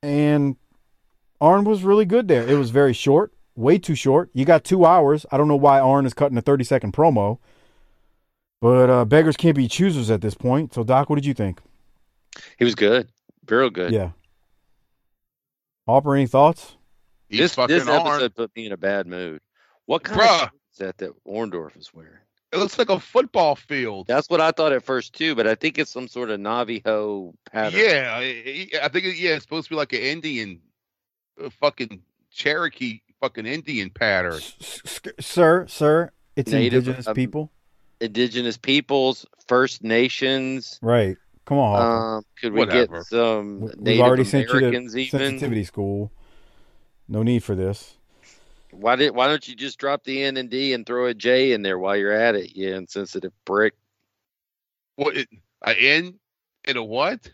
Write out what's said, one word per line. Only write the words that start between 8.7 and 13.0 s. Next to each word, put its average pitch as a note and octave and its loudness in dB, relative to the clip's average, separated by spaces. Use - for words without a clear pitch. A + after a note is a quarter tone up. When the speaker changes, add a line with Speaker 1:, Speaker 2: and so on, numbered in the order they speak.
Speaker 1:
uh, B2 4
beggars D3+ 4
can't E3 4
be C3+ 0
choosers D3+ 0
at G#2+ 2
this G#2 -6
point. C3+ -2
So, A#2+ -4
Doc, B2+ 2
what D3+ 0
did C#3+ -2
you C#3+ -2
think? G2 -4
Speaker 2:
He A#2+ 2
was A#2+ 2
good. A2+ 2